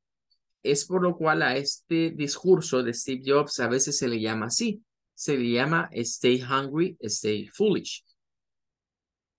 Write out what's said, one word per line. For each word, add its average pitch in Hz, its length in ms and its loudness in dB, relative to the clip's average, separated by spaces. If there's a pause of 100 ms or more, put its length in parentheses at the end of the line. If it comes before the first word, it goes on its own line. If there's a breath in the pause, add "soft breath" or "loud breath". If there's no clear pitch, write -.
(640)
es 139 220 2
por 180 180 0
lo 175 140 0
cual 156 240 2
a 135 160 2
este 165 540 -2
discurso 151 720 2
de 117 100 -2
Steve 131 320 -6
Jobs 143 340 2
a 123 80 0
veces 131 300 0
se 139 100 -2
le 117 140 -2
llama 110 240 -2
así. 117 360 -2 (320)
Se - 240 -2
le 120 140 0
llama 151 400 2
"stay 123 500 0
hungry, 139 600 -2
stay 107 480 -4
foolish". - 560 0 (1300)